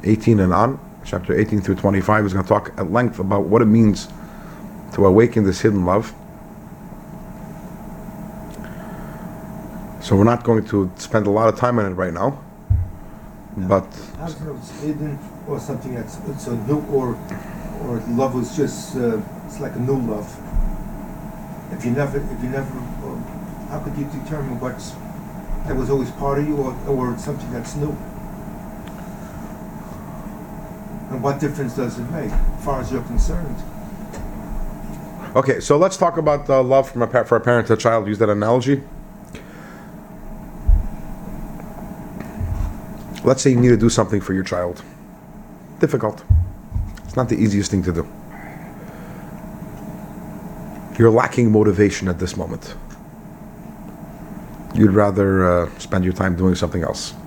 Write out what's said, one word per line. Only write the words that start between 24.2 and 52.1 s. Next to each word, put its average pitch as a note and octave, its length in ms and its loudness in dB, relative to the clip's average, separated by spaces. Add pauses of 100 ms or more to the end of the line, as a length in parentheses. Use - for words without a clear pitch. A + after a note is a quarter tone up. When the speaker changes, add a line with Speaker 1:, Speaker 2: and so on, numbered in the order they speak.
Speaker 2:
what's - 340 -8 (720)
that C3+ 100 -2
was B2 140 0
always B2+ 220 2
part C#3 280 0
of D3 80 2
you, D3 100 0
or, B2+ 180 -2 (120)
or B2 260 0
it's - 120 -6
something A#2+ 260 -6
that's A#2+ 240 -8
new? D3 200 -2 (3250)
And B2+ 140 -4
what C#3 160 2
difference C3+ 360 -2
does A#2 220 -4
it A#2+ 140 -6
make, D3+ 200 -4
as - 340 4
far - 160 0
as B2 100 -4
you're B2 120 -2
concerned? D3+ 520 0 (1800)
Speaker 1:
Okay, C3 240 4
so C#3+ 180 4
let's F#3+ 200 4
talk E3+ 200 2
about, D3 320 2
uh, C3+ 140 6
love C3 260 4
from A#2+ 120 -2
a A2+ 60 4
pa-, A#2 160 2
for - 140 4
a A2+ 40 4
parent A#2 260 4
to A#2 60 6
a G#2+ 40 4
child. A2+ 300 4
Use G#2 120 0
that G#2+ 100 6
analogy. A#2+ 520 4 (4000)
Let's C3 180 6
say C#3 100 6
you A#2+ 80 6
need B2 100 8
to A#2 80 10
do A2+ 120 6
something G#2 320 2
for F#2+ 120 -2
your F#2+ 100 2
child. F2+ 380 -2 (960)
Difficult. A2+ 440 2 (800)
It's - 120 -12
not B2+ 140 2
the A#2 60 4
easiest G2+ 360 4
thing F#2+ 120 2
to F#2 80 2
do. E2 160 -2 (3000)
You're A2+ 140 10
lacking A#2 400 4
motivation G#2 560 6
at E2+ 120 0